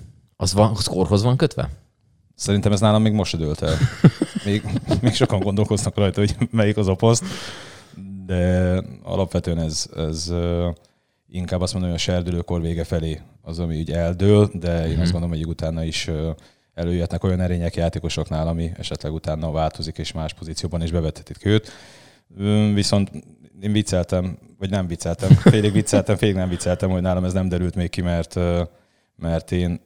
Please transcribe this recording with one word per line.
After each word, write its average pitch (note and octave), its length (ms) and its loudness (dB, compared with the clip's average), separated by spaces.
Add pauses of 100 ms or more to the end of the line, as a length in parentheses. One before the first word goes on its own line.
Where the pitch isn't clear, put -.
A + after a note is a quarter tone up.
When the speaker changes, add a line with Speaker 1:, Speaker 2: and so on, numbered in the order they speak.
(360)
Speaker 1:
Az F2 180 -2
van, G#2+ 220 4
az F#2+ 100 -4
korhoz F#2+ 380 2
van B2 140 2
kötve? C3 320 -2 (680)
Speaker 2:
Szerintem G2+ 360 2
ez G2+ 80 2
nálam G#2+ 220 4
még A2 120 4
most G#2 180 0
se F2 60 -4
dőlt D#2 240 -2
el. D#2+ 160 0 (360)
Speaker 1:
<laughs> - 320 -6
Speaker 2:
Még, G2+ 180 0 (380)
még A2+ 120 2
sokan A2 260 2
gondolkoznak G2+ 580 0
rajta, G2 220 2
hogy G#2 160 2 (160)
melyik G#2+ 260 2
az G#2 100 2
a F#2+ 80 4
poszt, A#2 280 4 (1000)
de F2+ 560 2 (220)
alapvetően F2 560 -2
ez, D#2 260 -4 (100)
ez, D#2+ 340 -4
ö, E2+ 400 -2 (580)
inkább F2+ 340 -4
azt F2+ 120 -2
mondom, F2+ 180 -2
hogy E2 80 -4
a - 40 -4
serdülőkor F2 580 -2
vége E2 220 -2
felé D#2+ 380 -4 (200)
az, E2 180 -10
ami E2 160 -4
így D#2 160 -6
eldől, F#2 640 4
de E2+ 320 -2
én E2 60 0
Speaker 1:
Mhm. D#2+ 100 0
Speaker 2:
azt F2 100 2
gondolom, E2+ 260 -2
hogy D#2 80 -4
utána D#2+ 380 -4
is, D#2+ 240 -4
ö, D#2+ 220 -2 (440)
előjöhetnek F2 500 -2
olyan F#2 160 2
erények F2 360 -2
játékosoknál, D#2+ 720 -2
ami E2 300 -2
esetleg - 360 -8
utána D#2+ 380 -4
változik, D#2 460 -4
és - 140 -8
más D#2+ 220 -6
pozícióban E2 480 -8
is E2 100 -4
bevethetik - 540 -6
őt. G#2+ 260 2 (680)
Ö, G#2 360 2
viszont G2+ 380 2 (500)
én G#2 100 -2
vicceltem, F#2 680 0 (220)
vagy F#2+ 100 -4
nem F#2+ 180 -2
vicceltem, E2+ 420 -4
félig G#2+ 420 8
vicceltem, G2 440 2
félig G2+ 200 2
nem F#2 140 -2
vicceltem, F2+ 400 0
hogy F#2 120 0
nálam F2+ 220 0
ez F2+ 100 -2
nem F#2 160 0
derült F2 260 0
még F2 140 -2
ki, - 120 -4
mert, F2 340 -2
ö, F2 260 0 (560)
mert E2 340 -4
én, F2+ 340 -2